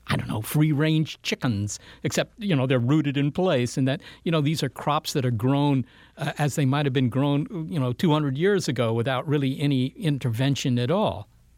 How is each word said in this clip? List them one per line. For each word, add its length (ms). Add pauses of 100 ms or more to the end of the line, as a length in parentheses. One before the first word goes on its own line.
I 80
don't 120
know, 140
free-range 800
chickens, 560 (240)
except, 360
you 160
know, 120
they're 120
rooted 380
in 160
place, 460
and 100
that, 140 (220)
you 80
know, 100
these 200
are 60
crops 460
that 100
are 60
grown, 560 (320)
uh, 200
as 180
they 100
might 180
have 80
been 160
grown, 600
you 100
know, 140
two 180
hundred 240
years 320
ago 240
without 340
really 320
any 280 (100)
intervention 840
at 120
all. 380 (300)